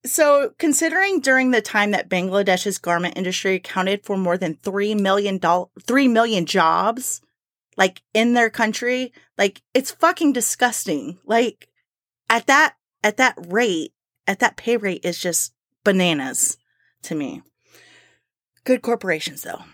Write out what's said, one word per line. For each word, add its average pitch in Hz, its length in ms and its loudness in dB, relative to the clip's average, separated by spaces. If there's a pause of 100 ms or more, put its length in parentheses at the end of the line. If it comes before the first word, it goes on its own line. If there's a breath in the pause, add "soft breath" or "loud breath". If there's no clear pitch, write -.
So, 285 540 4
considering 330 640 0
during 262 300 2
the 233 100 4
time 208 300 -2
that - 180 -4
Bangladesh's 190 680 0
garment 170 400 -2
industry 185 380 -2
accounted 190 480 -4
for 196 140 -4
more 180 200 0
than 165 180 -4
three 202 380 -4
million 196 440 0
doll-, 180 340 0 (100)
three 262 260 2
million 220 380 2
jobs, 185 760 0 (560)
like, 190 240 0 (120)
in 233 200 2
their 233 160 4
country, 240 640 -2 (240 soft breath)
like, 196 240 -2 (120)
it's 269 180 0
fucking 330 420 2
disgusting. 220 920 -4
Like, 233 440 -2 (600)
at 233 180 2
that, 285 280 2 (280)
at 214 140 0
that 262 180 2 (120)
rate, 185 460 -2 (340)
at 190 120 -4
that - 180 0
pay 233 200 -2
rate 196 260 -6
is 175 160 -4
just - 340 -4 (300)
bananas 170 760 0 (460)
to 165 120 -8
me. 143 260 -8 (1200 soft breath)
Good 254 160 2
corporations, 170 640 -4
though. - 200 -14 (100)